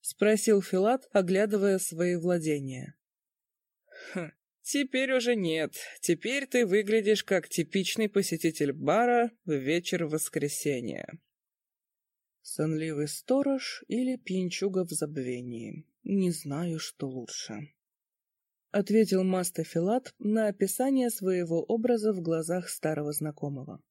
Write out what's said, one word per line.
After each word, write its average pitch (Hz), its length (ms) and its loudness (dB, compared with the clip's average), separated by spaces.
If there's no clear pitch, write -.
спросил 208 560 4
Филат, 208 520 0
оглядывая 196 680 2
свои 180 360 -2
владения. 151 800 -2
"Хм, 165 180 -8
теперь 262 520 0
уже 247 220 2
нет. 160 400 0
Теперь 247 460 0
ты 247 220 4
выглядишь 208 560 2
как - 260 0
типичный 196 580 0
посетитель 165 640 0
бара 233 600 4
в 165 80 -2
вечер 165 520 0
воскресенья". 143 1120 -4
"Сонливый 156 680 -2
сторож 269 800 -2
или 254 280 -2
пьянчуга 185 680 -2
в 175 60 -12
забвении? 123 960 -6
Не 190 260 2
знаю, 160 480 -4
что - 320 -8
лучше", 127 640 -10
ответил 202 540 4
Маста 185 400 0
Филат 202 560 0
на 214 300 2
описание 247 600 2
своего 180 540 0
образа 220 500 2
в 185 80 -2
глазах 165 480 -2
старого 151 420 -2
знакомого. 147 800 -6